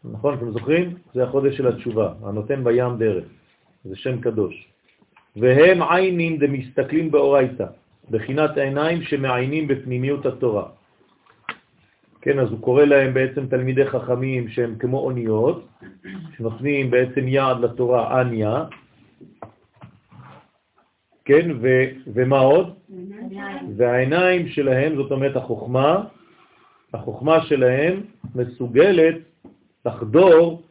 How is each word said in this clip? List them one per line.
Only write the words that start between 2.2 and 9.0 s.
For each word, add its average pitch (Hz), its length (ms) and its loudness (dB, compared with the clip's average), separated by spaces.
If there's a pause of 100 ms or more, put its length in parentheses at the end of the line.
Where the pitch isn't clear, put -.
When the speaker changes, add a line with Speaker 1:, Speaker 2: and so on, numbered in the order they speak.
Speaker 1:
"הנותן 107 420 -6
בים 120 340 0
דרך". 101 260 -2 (600)
זה 95 120 -14
שם 127 240 -6
קדוש. 110 480 -4 (680)
"והם 151 460 6
עינים 170 560 0
דמסתכלים 143 720 -2
באורייתא", 139 560 2 (440)
בחינת 147 460 -2
העיניים 147 460 -2